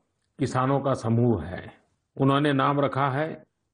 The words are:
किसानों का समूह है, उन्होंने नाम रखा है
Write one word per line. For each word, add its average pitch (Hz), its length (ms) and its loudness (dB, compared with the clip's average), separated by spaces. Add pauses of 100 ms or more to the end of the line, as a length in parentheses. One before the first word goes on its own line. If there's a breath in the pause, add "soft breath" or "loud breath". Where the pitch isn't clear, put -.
(380)
किसानों 131 420 0
का 135 140 0
समूह 117 500 2
है, 85 280 -12 (440)
उन्होंने 139 360 2
नाम 139 280 2
रखा 139 300 0
है 151 320 -6 (320)